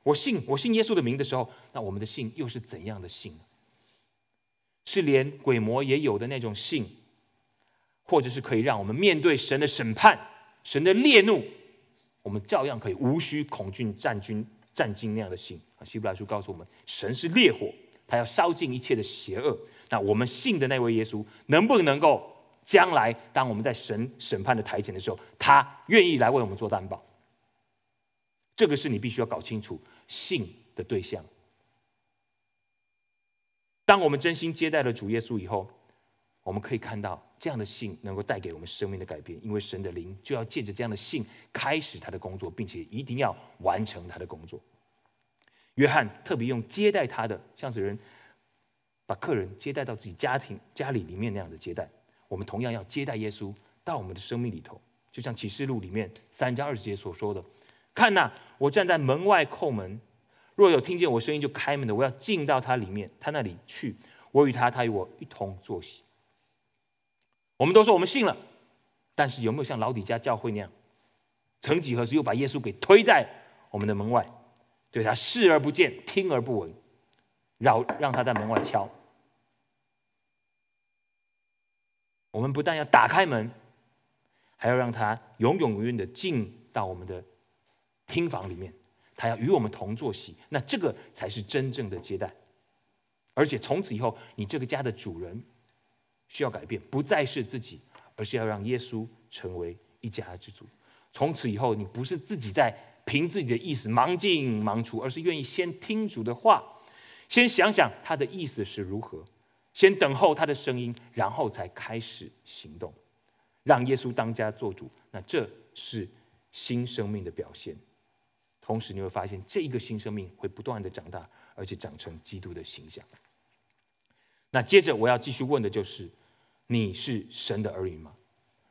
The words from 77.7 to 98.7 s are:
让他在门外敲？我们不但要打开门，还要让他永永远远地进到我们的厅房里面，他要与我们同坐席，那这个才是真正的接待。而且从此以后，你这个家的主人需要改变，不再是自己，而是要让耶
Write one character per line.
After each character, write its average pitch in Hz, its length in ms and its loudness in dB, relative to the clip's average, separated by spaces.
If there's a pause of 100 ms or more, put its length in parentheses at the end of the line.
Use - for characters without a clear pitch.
让 143 120 0
他 127 120 0
在 120 100 0
门 107 140 -2
外 110 160 0
敲？ 101 260 -2 (3500)
我 107 80 -4
们 135 140 0
不 143 80 -2
但 160 160 0
要 151 80 -2
打 113 220 8
开 170 180 4
门， 120 240 0 (1080)
还 - 140 0
要 123 60 4
让 123 160 0
他 110 280 -2 (180)
永 131 200 4
永 120 200 0
远 107 80 -2
远 120 120 -2
地 98 100 -4
进 143 460 -4 (180)
到 107 140 -2
我 95 80 -6
们 90 140 -14
的 90 160 -10 (800)
厅 170 240 -2
房 92 180 -8
里 92 60 -10
面， 87 180 -12 (440)
他 - 120 -4
要 117 100 0
与 117 120 0
我 190 80 6
们 107 140 0
同 101 240 -8
坐 120 180 -4
席， - 220 -16 (140)
那 143 100 0
这 180 180 -4
个 165 180 0 (160)
才 - 160 -8
是 104 140 -8
真 131 300 -2
正 117 180 -6
的 95 80 -8
接 92 180 -10
待。 92 160 -6 (1000)
而 139 100 4
且 139 140 -2
从 156 240 -4
此 156 140 -6
以 107 40 -4
后， 117 160 -2 (200)
你 107 100 -6
这 143 140 -6
个 127 60 -8
家 139 180 -4
的 123 80 -2
主 90 280 -10
人 92 220 -10 (840)
需 - 160 -6
要 131 60 0
改 107 160 -12
变， 101 140 -6 (120)
不 135 100 -2
再 147 240 0
是 127 180 -4
自 117 160 -10
己， 85 200 -16 (360)
而 110 80 -8
是 113 140 -4
要 113 80 -2
让 104 200 -4
耶 123 120 -2